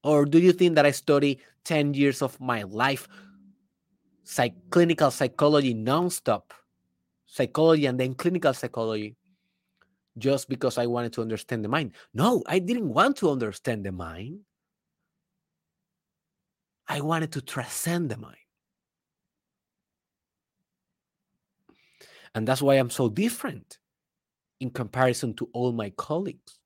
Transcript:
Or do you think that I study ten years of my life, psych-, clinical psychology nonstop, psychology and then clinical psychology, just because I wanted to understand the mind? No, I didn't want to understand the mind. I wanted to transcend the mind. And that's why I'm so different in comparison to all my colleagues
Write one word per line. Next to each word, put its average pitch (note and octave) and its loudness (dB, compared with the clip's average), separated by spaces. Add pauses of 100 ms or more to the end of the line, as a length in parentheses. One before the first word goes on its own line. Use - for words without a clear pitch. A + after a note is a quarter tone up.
Or D3 4
do C#3+ 4
you F3+ 8
think F3 4
that C#3+ 6
I C#3+ 4
study C#3+ 0 (240)
ten D3 0
years C#3 2
of C3 -6
my A#2+ -4
life, A#2 -2 (1160)
psych-, - -4
clinical E3+ 4
psychology C#3+ 2
nonstop, C3+ -2 (760)
psychology D3+ 2
and B2+ 0
then C3 -2
clinical E3 0
psychology, A2 -6 (1000)
just C3 -2
because B2+ -2
I A#2+ 0
wanted A#2+ -2
to A#2 -4
understand A2 -6
the G#2 -4
mind? C3+ -2 (220)
No, F#3 2
I F#3 0
didn't G#3 -4
want F#3+ 2
to E3+ 2
understand A2+ -4
the F#2+ -6
mind. F2+ -12 (2500)
I C#3+ -4
wanted D#3+ -2
to C#3 -6
transcend E3 -6
the G2+ -6
mind. - -18 (4000)
And A2 -4
that's C3 0
why C#3 6
I'm C3 2
so B2 0
different - -6 (840)
in B2+ -6
comparison B2 -2
to - -8
all B2 -2
my G#2+ -6
colleagues - -8